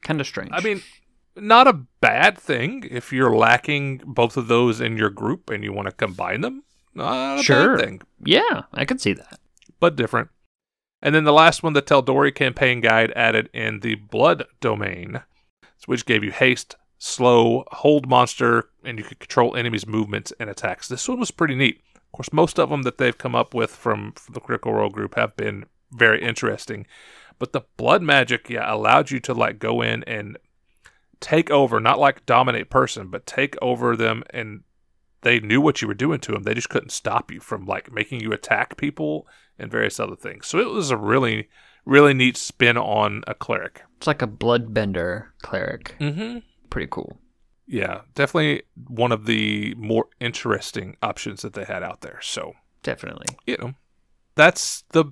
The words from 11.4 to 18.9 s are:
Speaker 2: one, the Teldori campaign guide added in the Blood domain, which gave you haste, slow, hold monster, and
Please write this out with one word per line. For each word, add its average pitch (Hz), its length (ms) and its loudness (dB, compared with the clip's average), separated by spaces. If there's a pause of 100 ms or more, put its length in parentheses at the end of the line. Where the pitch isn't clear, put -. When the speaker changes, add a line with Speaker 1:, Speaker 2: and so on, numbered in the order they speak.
Speaker 2:
one, 160 100 0
the 143 80 4
Teldori 139 540 4
campaign 127 460 0
guide 113 340 4
added 113 380 2
in 110 260 -6
the 113 160 -4
Blood 117 500 0 (140)
domain, 104 640 -6 (640)
which 120 180 -4
gave 110 180 2
you 104 80 -6
haste, - 440 0 (240)
slow, 120 720 4
hold 147 360 2
monster, 123 640 2 (140)
and 120 160 -12